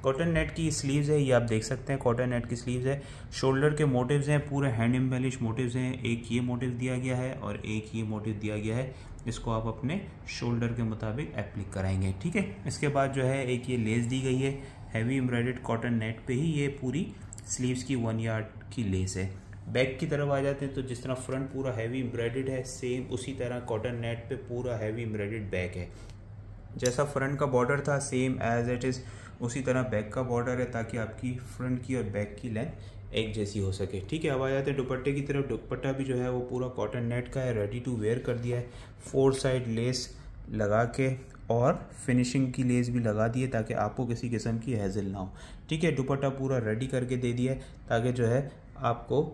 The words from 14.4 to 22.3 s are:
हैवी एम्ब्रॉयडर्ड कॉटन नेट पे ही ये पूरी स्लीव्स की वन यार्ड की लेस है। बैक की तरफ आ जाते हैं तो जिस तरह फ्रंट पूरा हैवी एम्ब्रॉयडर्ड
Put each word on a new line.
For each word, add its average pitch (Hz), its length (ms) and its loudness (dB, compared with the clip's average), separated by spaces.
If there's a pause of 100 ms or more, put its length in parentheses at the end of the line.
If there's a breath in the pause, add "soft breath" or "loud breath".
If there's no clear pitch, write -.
हैवी 117 280 2
एम्ब्रॉयडर्ड 123 460 0
कॉटन 120 320 0
नेट 113 320 -2
पे 131 80 0
ही 160 180 2
ये 143 140 2 (100)
पूरी 131 300 -2 (400 loud breath)
स्लीव्स 127 360 0
की 139 140 0
वन 113 240 2
यार्ड 110 520 -2
की 123 120 -2
लेस 95 320 2
है। 95 140 0 (380 loud breath)
बैक 127 300 2
की 160 80 0
तरफ 143 220 2
आ 139 120 4
जाते 139 240 0
हैं 135 80 -4
तो 139 80 -2
जिस 123 220 -6
तरह 131 120 -2
फ्रंट 131 320 -4
पूरा 131 260 -2
हैवी 117 260 -2
एम्ब्रॉयडर्ड 120 500 -2